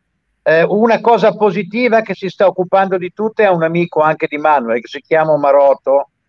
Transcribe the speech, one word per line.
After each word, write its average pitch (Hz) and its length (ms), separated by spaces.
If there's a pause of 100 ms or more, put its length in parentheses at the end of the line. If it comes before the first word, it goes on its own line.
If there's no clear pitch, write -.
(420)
Eh, 160 200
una 214 380
cosa 220 360
positiva 214 680
che 196 120
si 190 140
sta 196 180
occupando 185 520
di 180 140
tutto 220 300
è 202 60
un 175 140
amico 165 380
anche 156 260
di 147 100
Manuel, 135 440
che - 80
si 135 120
chiama 156 360
Maroto, 139 760 (180)